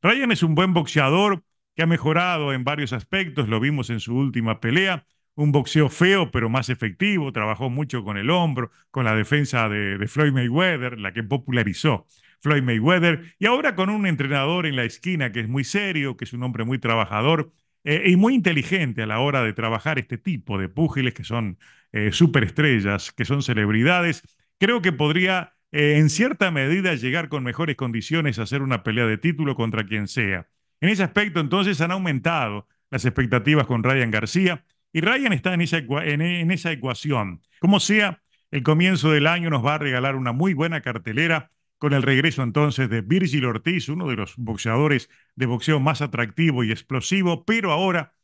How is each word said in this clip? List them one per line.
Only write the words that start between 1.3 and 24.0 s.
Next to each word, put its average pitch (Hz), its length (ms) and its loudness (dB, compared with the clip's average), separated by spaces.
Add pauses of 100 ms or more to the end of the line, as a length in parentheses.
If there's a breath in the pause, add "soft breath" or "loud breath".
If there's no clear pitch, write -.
que 160 80 0
ha 165 40 2
mejorado 165 640 0
en 127 120 -2
varios 143 300 -2
aspectos, 139 540 -4
lo 110 120 0
vimos 131 320 -2
en 113 80 -2
su 117 160 -6
última 120 440 -2
pelea, 170 460 0 (300)
un 147 160 2
boxeo 143 380 4
feo 185 420 4
pero 117 180 0
más 123 200 -2
efectivo, 135 640 -2
trabajó 110 380 -2
mucho 127 340 -4
con 101 140 -6
el 110 140 -2
hombro, 151 400 0 (180 soft breath)
con 131 160 -2
la 110 100 2
defensa 120 540 0
de, 101 300 -2
de 104 80 -4
Floyd 147 240 2
Mayweather, 127 680 0
la 98 160 -8
que 113 80 -6
popularizó 117 880 -2 (340 soft breath)
Floyd 143 220 2
Mayweather, 160 760 2
y 196 80 -4
ahora 254 300 0
con 185 140 0
un 208 180 0
entrenador 147 580 0
en 143 100 -2
la 127 80 0
esquina 139 480 -4
que 110 80 -6
es 110 80 -4
muy 131 160 -2
serio, 160 540 -4
que 120 80 -10
es - 80 -16
un 120 80 -8
hombre 123 220 -4
muy 123 160 -2
trabajador, 117 720 0 (320)
eh, 151 240 0
y 180 80 8
muy 214 180 6
inteligente 160 720 0
a 110 40 -4
la 107 120 -2
hora 135 240 2
de 110 100 -2
trabajar 113 460 -2
este 117 180 -8
tipo 107 400 -6
de 95 120 -4
púgiles 135 440 0
que - 100 -16
son, 110 360 -6 (320 soft breath)
eh, 107 200 0
superestrellas, 120 1000 2
que - 140 -6
son 139 180 -2
celebridades. 123 800 2 (360)